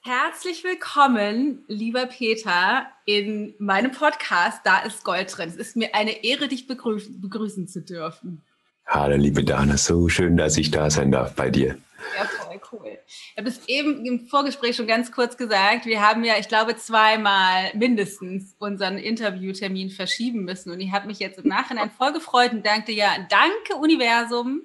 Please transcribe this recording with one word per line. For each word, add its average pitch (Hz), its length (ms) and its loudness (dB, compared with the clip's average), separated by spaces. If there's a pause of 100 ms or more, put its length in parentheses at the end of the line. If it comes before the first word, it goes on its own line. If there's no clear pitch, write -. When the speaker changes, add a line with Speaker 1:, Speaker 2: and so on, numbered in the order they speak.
Speaker 1:
Herzlich 320 560 -4
willkommen, 269 1040 2
lieber 226 380 -4
Peter, 220 800 0 (200)
in 208 520 -2
meinem 202 340 2
Podcast 233 720 0
Da 190 180 4
ist - 220 -10
Gold 185 320 -4
drin. 170 140 -8
Es 170 60 -14
ist - 200 -12
mir 226 200 -2
eine 214 280 -2
Ehre, 269 240 -2
dich 254 200 -6
begrü-, 226 420 -4
begrüßen 196 580 -8
zu 170 140 -12
dürfen. 170 600 -12 (420)
Speaker 2:
Hallo, 71 300 2
liebe 71 280 4
Dana. 69 340 2
So 85 300 2
schön, 85 300 4
dass 78 200 2
ich 78 120 2
da 76 220 2
sein 69 200 2
darf 64 220 0
bei 67 160 -2
dir. 65 300 0 (360)
Speaker 1:
Ja, 202 100 -4
voll - 360 -10 (100)
cool. 170 280 -16 (360)
Du 214 100 -8
hast 240 220 -8
eben 277 380 -2
im 247 220 -4
Vorgespräch 269 480 0
schon 240 100 -4
ganz 226 260 0
kurz 240 260 -2
gesagt, 220 500 2
wir 214 200 4
haben 226 160 4
ja, 226 160 2
ich 208 100 -8
glaube, 226 280 2
zweimal 202 960 4
mindestens 196 840 -2
unseren 202 400 -4
Interviewtermin 190 880 -4
verschieben 208 540 -4
müssen. 185 260 -8
Und 180 120 -10
ich 190 100 -6
habe 202 160 -2
mich 208 100 -10
jetzt 190 220 -8
im 180 100 0
Nachhinein 220 400 -2
voll 277 240 0
gefreut 247 380 4
und 214 120 -6
dankte, 214 280 0
ja, 208 180 2 (180)
danke 320 540 2
Universum. 240 840 2